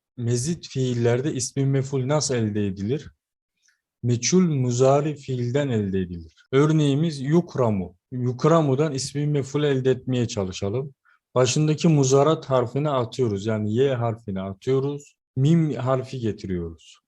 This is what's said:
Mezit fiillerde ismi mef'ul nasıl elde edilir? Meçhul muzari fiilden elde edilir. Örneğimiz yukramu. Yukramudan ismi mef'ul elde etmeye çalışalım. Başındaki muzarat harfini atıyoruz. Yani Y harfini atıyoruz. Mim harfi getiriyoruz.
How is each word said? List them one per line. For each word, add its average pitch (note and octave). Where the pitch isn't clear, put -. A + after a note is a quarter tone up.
Mezit B2
fiillerde B2
ismi C3+
mef'ul C3+
nasıl C#3+
elde G#2+
edilir? G2
Meçhul A#2+
muzari C#3
fiilden C3
elde G2+
edilir. F2
Örneğimiz D3
yukramu. B2+
Yukramudan C#3
ismi C#3+
mef'ul D3
elde C3
etmeye B2
çalışalım. G2+
Başındaki D3+
muzarat C#3+
harfini C3
atıyoruz. A#2
Yani G#2+
Y C3
harfini A2
atıyoruz. C3+
Mim D3+
harfi B2+
getiriyoruz. F#2